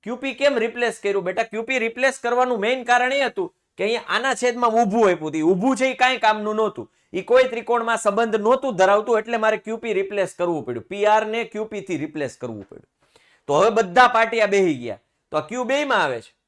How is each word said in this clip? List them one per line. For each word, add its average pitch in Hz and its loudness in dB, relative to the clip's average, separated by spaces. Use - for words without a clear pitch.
ક્યુ 233 -6
પી 262 -8
કેમ 277 0
રિપ્લેસ 226 -2
કર્યું 196 -2
બેટા? 185 -2
ક્યુ 226 -6
પી 254 -2
રિપ્લેસ 233 -2
કરવાનું 240 0
મેઇન 247 -2
કારણ 247 2
એ 277 0
હતું - -6
કે 180 -4
અહીંયા 220 -2
આના 240 -2
છેદમાં 240 0
ઊભું 220 2
આપ્યું 165 2
હતું. 151 -8
ઈ 156 0
ઊભું 190 2
છે 254 0
ઈ 254 0
કાંઈ 254 0
કામનું 214 0
નહોતું. 208 -4
ઈ 185 -4
કોઈ 254 4
ત્રિકોણમાં 226 -2
સંબંધ 220 0
નહોતું 240 0
ધરાવતું, 202 4
એટલે 233 -4
મારે 214 2
ક્યુ 220 -8
પી 233 -6
રિપ્લેસ 190 -2
કરવું 170 -2
પડ્યું. 117 -8
પી 202 -2
આર 214 4
ને 220 -4
ક્યુ 214 -8
પી 214 -10
થી 175 -6
રિપ્લેસ 147 -8
કરવું 113 -12
પડ્યું. - -20
તો 139 2
હવે 208 4
બધા 220 4
પાટિયા 226 2
બેહી 190 2
ગયા. 117 -10
તો 151 -2
આ 151 -4
ક્યુ 247 -6
બેયમાં 262 0
આવે 123 -2
છે. - -20